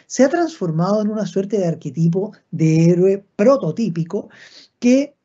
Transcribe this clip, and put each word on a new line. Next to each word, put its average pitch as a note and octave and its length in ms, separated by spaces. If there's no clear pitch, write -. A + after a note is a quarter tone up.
se - 180
ha C#4+ 40
transformado G3+ 760
en G#3 80
una G#3 160
suerte G3 320
de F#3 80
arquetipo E3 640
de D#3+ 400
héroe F#3+ 340
prototípico G3+ 920
que C4+ 360